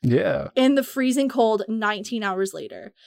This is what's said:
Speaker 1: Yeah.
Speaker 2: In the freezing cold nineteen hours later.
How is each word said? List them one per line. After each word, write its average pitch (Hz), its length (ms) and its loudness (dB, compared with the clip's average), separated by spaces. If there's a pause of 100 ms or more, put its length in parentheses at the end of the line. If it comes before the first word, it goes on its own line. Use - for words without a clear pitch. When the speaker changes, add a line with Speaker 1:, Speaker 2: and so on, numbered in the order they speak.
Speaker 1:
Yeah. 120 540 2
Speaker 2:
In 262 200 4
the 269 80 2
freezing 262 460 0
cold 220 400 2
nineteen 214 520 -4
hours 190 320 -2
later. - 400 -14 (140)